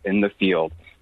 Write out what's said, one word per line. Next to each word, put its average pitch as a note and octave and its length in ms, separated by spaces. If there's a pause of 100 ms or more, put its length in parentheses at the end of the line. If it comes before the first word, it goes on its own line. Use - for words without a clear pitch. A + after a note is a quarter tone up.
in G2 160
the G2+ 80
field. E2+ 440 (300)